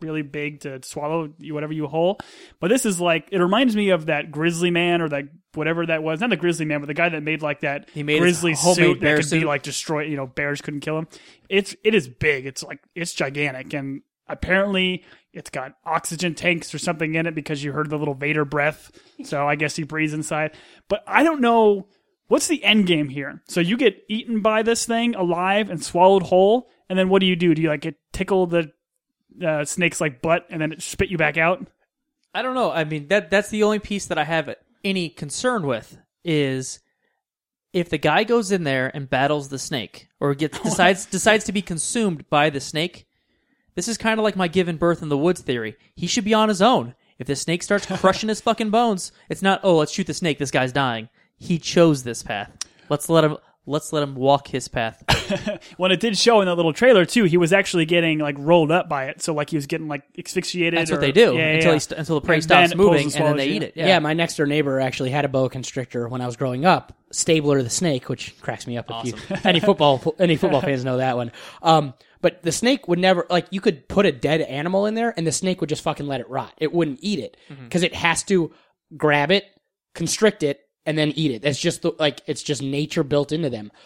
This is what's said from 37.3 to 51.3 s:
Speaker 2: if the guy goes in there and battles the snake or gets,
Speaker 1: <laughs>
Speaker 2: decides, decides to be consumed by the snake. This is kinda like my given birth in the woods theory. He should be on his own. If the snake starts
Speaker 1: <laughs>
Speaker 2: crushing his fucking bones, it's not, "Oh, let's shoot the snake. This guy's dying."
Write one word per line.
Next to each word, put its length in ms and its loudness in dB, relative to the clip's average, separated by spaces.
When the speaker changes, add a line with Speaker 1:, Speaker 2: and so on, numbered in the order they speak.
Speaker 2:
if 180 -2
the 80 -2
guy 260 2
goes 280 0
in 120 -2
there 300 0
and 160 -8
battles 380 0
the 100 -8
snake 500 -10
or 140 0
gets, 240 -4
Speaker 1:
<laughs> 40 -12
Speaker 2:
decides, 440 2
decides 380 2
to 80 -6
be 100 -2
consumed 680 -4
by 200 4
the 100 -6
snake. 460 -8
This 140 -6
is 100 -6
kinda 240 0
like 140 0
my 120 0
given 280 0
birth 260 0
in 60 -8
the 100 0
woods 220 0
theory. 360 -6
He 120 -6
should 180 -2
be 100 2
on 140 4
his 140 2
own. 320 2
If 80 -10
the 100 -2
snake 260 -2
starts 240 -2
Speaker 1:
<laughs> 140 -6
Speaker 2:
crushing 280 2
his 120 -2
fucking 300 0
bones, 420 0
it's 140 -6
not, 200 2
"Oh, 140 4
let's 160 2
shoot 140 -2
the 80 -6
snake. 240 -2
This 120 -2
guy's 220 0
dying." 360 -2